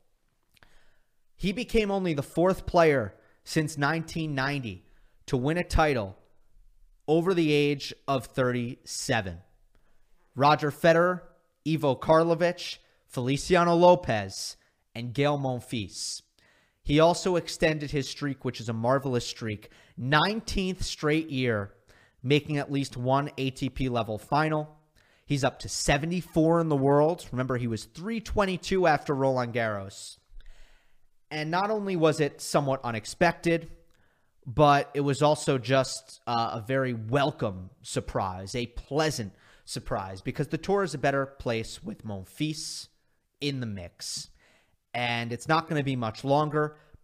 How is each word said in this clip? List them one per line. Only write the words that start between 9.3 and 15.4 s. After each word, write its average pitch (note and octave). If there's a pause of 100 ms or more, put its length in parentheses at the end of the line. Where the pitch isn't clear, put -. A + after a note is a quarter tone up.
Roger D3
Federer F3 (440)
Ivo D3
Karlovic, E3 (280)
Feliciano E3+
Lopez, E3+ (380)
and A#2+
Gael C#3+
Monfils. B2 (600)